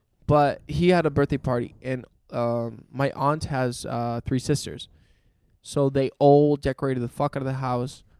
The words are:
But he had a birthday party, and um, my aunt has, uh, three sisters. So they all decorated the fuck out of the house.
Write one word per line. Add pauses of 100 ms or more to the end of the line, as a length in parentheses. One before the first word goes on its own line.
(260)
But
he
had
a
birthday
party,
and (280)
um,
my
aunt
has,
uh,
three
sisters. (760)
So
they
all
decorated
the
fuck
out
of
the
house. (180)